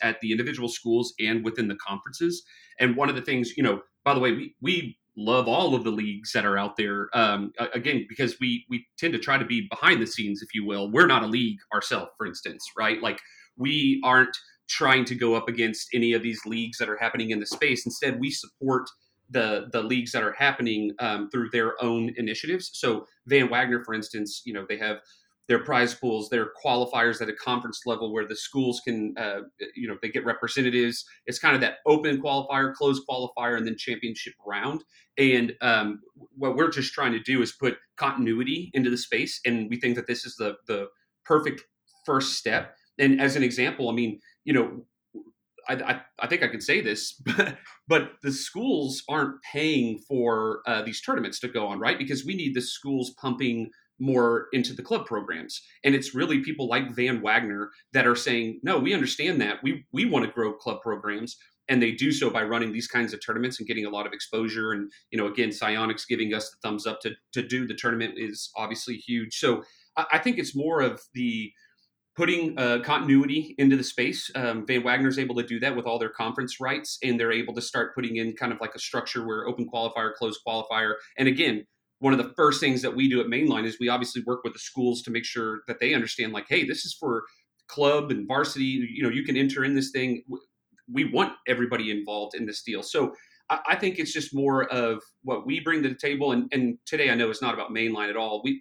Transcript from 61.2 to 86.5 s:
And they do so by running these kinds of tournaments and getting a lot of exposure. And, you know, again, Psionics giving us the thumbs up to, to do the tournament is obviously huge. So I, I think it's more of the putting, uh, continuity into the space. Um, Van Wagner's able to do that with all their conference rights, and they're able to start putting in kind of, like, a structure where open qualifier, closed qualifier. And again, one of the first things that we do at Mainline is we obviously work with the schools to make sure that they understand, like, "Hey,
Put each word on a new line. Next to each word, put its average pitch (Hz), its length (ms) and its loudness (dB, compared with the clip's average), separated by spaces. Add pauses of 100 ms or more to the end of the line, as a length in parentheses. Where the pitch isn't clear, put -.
And 127 120 6
they 113 120 4
do 139 180 0
so 135 180 2
by 107 140 0
running 113 300 0
these 117 160 -4
kinds 117 260 0
of 104 100 -12
tournaments 120 360 -2
and 107 80 -12
getting 110 180 -2
a 104 40 -4
lot 104 160 -4
of - 60 -10
exposure. 110 600 -2
And, 104 180 -4 (200)
you 113 80 -2
know, 104 100 2
again, 107 240 0
Psionics 110 520 -2
giving 107 300 0
us 107 160 -4
the - 100 -20
thumbs 107 260 -4
up 110 160 -6
to, 107 100 -4 (220)
to - 120 -2
do 127 220 -2
the 107 60 -6
tournament 113 420 -2
is 107 400 -8
obviously 110 400 -6
huge. 117 420 -4
So 120 240 2 (340)
I, 160 180 0
I 156 40 6
think 240 200 0
it's 139 180 -4
more 151 260 0
of 120 180 0 (140)
the 113 380 -4 (640)
putting, 170 420 0
uh, 123 220 2
continuity 143 800 4
into 139 180 8
the 123 80 2
space. - 500 -2
Um, 117 320 -2
Van 123 160 2
Wagner's 131 380 2
able 123 160 -2
to 120 60 0
do 117 180 -4
that 131 140 0
with 120 120 -4
all 117 120 0
their 113 120 -2
conference 113 500 -6
rights, 135 420 -4
and 123 160 2
they're 113 140 2
able 117 220 -2
to 120 80 -6
start 120 320 -2
putting 117 220 -4
in 113 180 -2
kind 120 180 -2
of, 113 80 -8
like, 110 140 -6
a 113 60 -12
structure 120 460 -6
where 110 200 -4
open 120 260 -4
qualifier, 113 420 -2
closed 110 320 -4
qualifier. 110 480 0 (220)
And 135 120 4
again, 131 380 2 (340)
one 135 120 6
of 127 60 4
the - 180 -4
first 147 240 4
things 131 220 2
that 123 120 -2
we 135 140 4
do 127 120 4
at 113 80 0
Mainline 120 360 2
is 110 160 -4
we 120 80 2
obviously 123 380 0
work 123 180 -4
with 113 80 -4
the - 60 -18
schools 123 440 0
to - 80 -10
make 117 140 -2
sure 110 420 -4
that 117 140 -6
they 139 140 4
understand, 113 380 -2
like, 104 160 -6
"Hey, 160 160 2